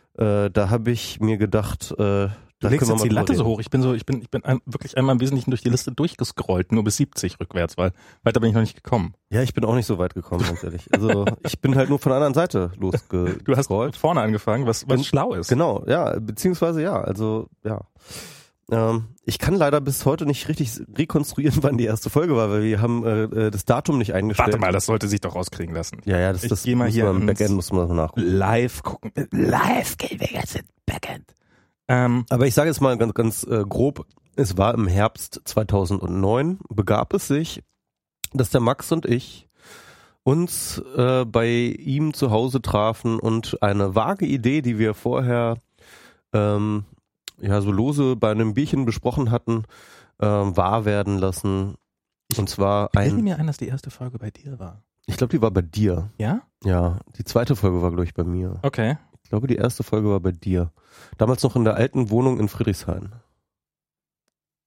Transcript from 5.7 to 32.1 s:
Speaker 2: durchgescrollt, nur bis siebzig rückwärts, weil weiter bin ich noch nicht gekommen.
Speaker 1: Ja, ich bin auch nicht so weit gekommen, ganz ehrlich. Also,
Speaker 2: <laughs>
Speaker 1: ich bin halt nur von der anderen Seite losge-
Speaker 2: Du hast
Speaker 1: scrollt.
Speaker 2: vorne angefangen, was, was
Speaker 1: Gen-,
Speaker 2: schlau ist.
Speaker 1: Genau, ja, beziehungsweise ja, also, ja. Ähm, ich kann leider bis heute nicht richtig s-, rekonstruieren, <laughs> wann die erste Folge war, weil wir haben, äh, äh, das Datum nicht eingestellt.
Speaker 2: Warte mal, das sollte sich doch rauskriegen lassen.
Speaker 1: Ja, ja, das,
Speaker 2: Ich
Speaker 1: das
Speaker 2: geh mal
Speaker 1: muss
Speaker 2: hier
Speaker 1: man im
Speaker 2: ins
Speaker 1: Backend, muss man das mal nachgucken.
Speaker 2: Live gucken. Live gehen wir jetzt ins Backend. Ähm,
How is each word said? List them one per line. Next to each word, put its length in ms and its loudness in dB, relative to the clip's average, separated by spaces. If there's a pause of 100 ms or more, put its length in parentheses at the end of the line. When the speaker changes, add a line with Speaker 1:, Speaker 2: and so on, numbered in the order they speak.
Speaker 2:
durchgescrollt, 800 -2
nur 140 2
bis 120 0
siebzig 440 -2
rückwärts, 360 -4
weil 140 0 (320)
weiter 160 2
bin 120 4
ich 40 2
noch 60 4
nicht 160 0
gekommen. 380 -2 (160)
Speaker 1:
Ja, 120 2
ich 100 -2
bin 120 -2
auch 100 2
nicht 120 0
so 120 -2
weit 160 -2
gekommen, 320 -2
ganz 160 -6
ehrlich. 320 -10
Also, 300 2 (100)
Speaker 2:
<laughs> 80 -16
Speaker 1:
ich 180 -8
bin 140 2
halt 140 4
nur 100 2
von 120 0
der 80 2
anderen 160 2
Seite 440 0
losge- 640 -2
Speaker 2:
Du 140 0
hast 80 2
Speaker 1:
scrollt. 320 -2
Speaker 2:
vorne 240 0
angefangen, 440 0
was, 240 -2
was 60 2
Speaker 1:
Gen-, 100 2
Speaker 2:
schlau 300 0
ist. 140 -6
Speaker 1:
Genau, 400 2
ja, 320 0
beziehungsweise 640 -2
ja, 180 -2
also, 480 -4 (160)
ja. 160 -4 (920)
Ähm, 360 2 (180)
ich 160 -4
kann 160 2
leider 240 4
bis 260 -2
heute 180 2
nicht 240 -2
richtig 200 -2
s-, 160 -10 (120)
rekonstruieren, 640 0
<laughs> 60 2
wann 140 4
die 80 2
erste 240 -2
Folge 260 2
war, 120 2
weil 140 2
wir 180 2
haben, 240 0
äh, 200 2
äh, 260 0
das 140 -6
Datum 340 2
nicht 160 -2
eingestellt. 380 0
Speaker 2:
Warte 80 0
mal, 100 2
das 160 0
sollte 220 0
sich 120 0
doch 140 -8
rauskriegen 400 -8
lassen. 300 -8
Speaker 1:
Ja, 160 2
ja, 120 2
das, 120 -4
Speaker 2:
Ich 40 -4
Speaker 1:
das 140 0
Speaker 2:
geh 140 0
mal 80 2
Speaker 1:
muss 100 0
Speaker 2:
hier 120 4
Speaker 1:
man 160 2
im 60 2
Speaker 2:
ins 120 0
Speaker 1:
Backend, 160 2
muss 160 -4
man 80 2
das 80 0
mal 60 0 (100)
nachgucken. 240 -4
Speaker 2:
Live 560 0
gucken. 260 -8 (220)
Live 640 0
gehen 220 -8
wir 80 -4
jetzt 260 -8
ins 140 -10 (180)
Backend. 380 -8 (640)
Ähm, 420 2